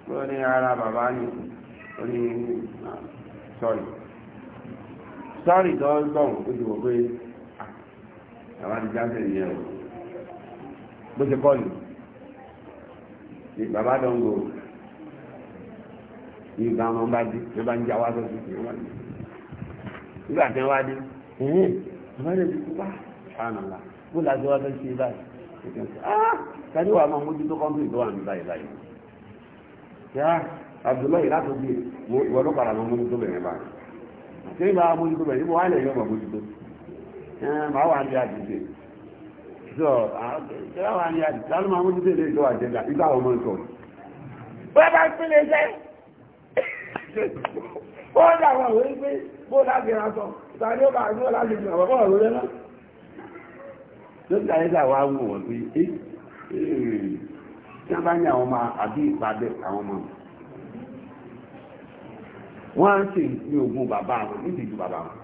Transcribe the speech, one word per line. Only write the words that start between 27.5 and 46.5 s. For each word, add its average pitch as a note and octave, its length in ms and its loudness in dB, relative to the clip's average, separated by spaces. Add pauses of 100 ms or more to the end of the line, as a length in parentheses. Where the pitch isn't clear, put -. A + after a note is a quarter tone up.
kọ́mpìnì D3 340 0
tó A#2 80 -2
wà A#2+ 100 2
ní G2 140 -6
báyìí F#2+ 220 -6
báyìí? D#2+ 240 -8 (1400)
Yá, D#3 300 2 (380)
Abdullahi C#3 500 2
láti D3+ 220 2
bí C3+ 180 -4 (500)
ìwọ B2+ 220 4
ló D3 100 4
padà A#2 220 2
máa A2+ 140 -2
mójútó A#2+ 300 0
bẹ̀rẹ̀ F#2 260 -2
báyìí. E2+ 220 -6 (840)
Ṣé D#3+ 160 -4
ìbá F3 280 6
mójútó D#3+ 300 2
bẹ̀rẹ̀? C3+ 160 2
Ibo E3+ 120 0
wà F3 160 4
lè D#3+ 100 4
yọ C3+ 140 2
máa A#2 120 0
mójútó? G#2+ 340 -4 (960)
Ẹ, C#3 120 -4 (200)
màá C#3 160 4
wà D3 180 4
ní C3 120 -2
àdúgbò. A2 420 -2 (1120)
So, D3+ 180 2 (800)
ṣé F3 160 -8
wà F#3 240 0
ní E3 120 0
àdúgbò? D3+ 280 -2
Ta E3 100 2
ló F#3+ 80 0
máa F3+ 160 4
mójútó F#3 260 4
ilé D#3+ 160 4
ìjọ D3+ 180 2
àjẹgà? A#2+ 440 2
Ìgbà D3 200 2
wo C3 120 6
máa B2+ 160 4
ń A2+ 40 2
sọ? A2 120 -2 (1160)
Bó G4+ 140 10
bá E4 260 8
pín E4 200 -4
lè D4+ 140 10
ṣe. D4 180 4 (2500)